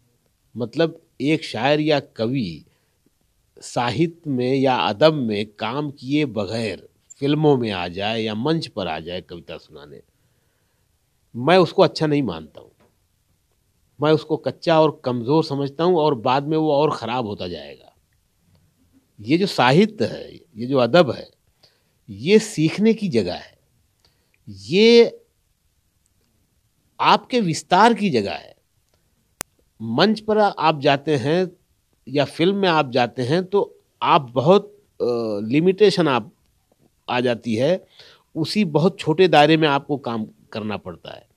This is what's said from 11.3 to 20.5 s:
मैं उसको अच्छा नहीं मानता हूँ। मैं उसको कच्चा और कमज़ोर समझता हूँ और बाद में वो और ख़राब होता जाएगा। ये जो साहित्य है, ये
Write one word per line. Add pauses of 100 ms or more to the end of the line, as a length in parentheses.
मैं
उसको
अच्छा
नहीं
मानता
हूँ। (1300)
मैं
उसको
कच्चा
और
कमज़ोर
समझता
हूँ
और
बाद
में
वो
और
ख़राब
होता
जाएगा। (1300)
ये
जो
साहित्य
है,
ये